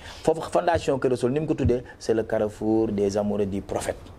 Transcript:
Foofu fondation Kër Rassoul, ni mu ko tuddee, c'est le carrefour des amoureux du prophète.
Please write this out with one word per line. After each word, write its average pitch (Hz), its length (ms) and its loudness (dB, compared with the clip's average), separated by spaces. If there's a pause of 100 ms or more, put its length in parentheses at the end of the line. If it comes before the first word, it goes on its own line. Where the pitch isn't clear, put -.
(240)
Foofu 160 180 2 (100)
fondation 170 480 2
Kër 131 120 2
Rassoul, 123 200 2
ni 143 80 0
mu 160 80 -2
ko 156 60 2
tuddee, 123 300 2 (160)
c'est - 140 0
le 110 100 2
carrefour 110 680 0
des 101 280 2
amoureux 104 280 0
du 98 160 -4
prophète. - 360 -4 (220)